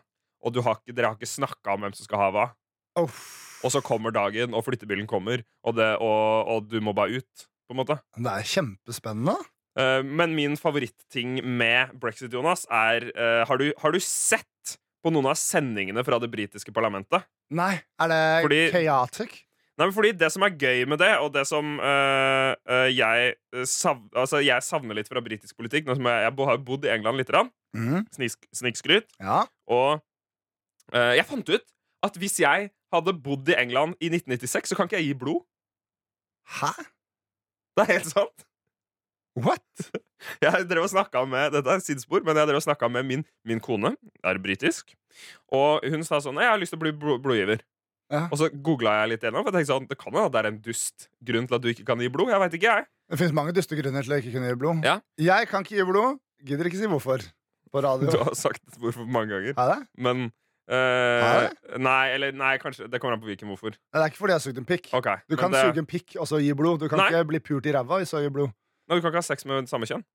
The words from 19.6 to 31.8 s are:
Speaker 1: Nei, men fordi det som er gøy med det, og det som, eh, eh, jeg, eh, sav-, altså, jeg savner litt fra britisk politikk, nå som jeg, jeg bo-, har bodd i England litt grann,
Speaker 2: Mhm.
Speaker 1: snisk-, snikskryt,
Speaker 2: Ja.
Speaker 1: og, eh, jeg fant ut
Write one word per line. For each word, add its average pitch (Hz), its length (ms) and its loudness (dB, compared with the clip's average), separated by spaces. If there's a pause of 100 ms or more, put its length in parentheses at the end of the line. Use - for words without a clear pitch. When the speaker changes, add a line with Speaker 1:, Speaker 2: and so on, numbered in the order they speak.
Speaker 1:
Nei, 160 80 4
men 196 100 0
fordi 220 160 4
det 165 160 2
som 190 160 -4
er 190 120 2
gøy 127 320 2
med 151 120 2
det, 202 200 6
og 147 120 0
det 139 140 0
som, 151 320 -2
eh, 135 720 2 (140)
eh, 127 260 2
jeg, 120 460 2 (100)
eh, 127 180 -6
sav-, 131 460 -2
altså, 135 300 0
jeg 127 240 2
savner 123 320 -6
litt 107 120 -6
fra 127 120 -6
britisk 110 360 -10
politikk, 123 280 -4
nå 127 120 -2
som 123 120 0
jeg, 113 160 4
jeg 117 120 0
bo-, 139 120 0
har 151 100 4
bodd 131 260 -6
i 107 80 2
England 113 280 0
litt 127 100 -4
grann, 220 220 2 (240)
Speaker 2:
Mhm. 131 320 -2
Speaker 1:
snisk-, - 420 -8
snikskryt, 139 560 0 (100)
Speaker 2:
Ja. 117 280 0 (240)
Speaker 1:
og, 135 340 2 (840)
eh, 120 280 2
jeg 165 100 4
fant 262 220 -8
ut 196 160 2 (380)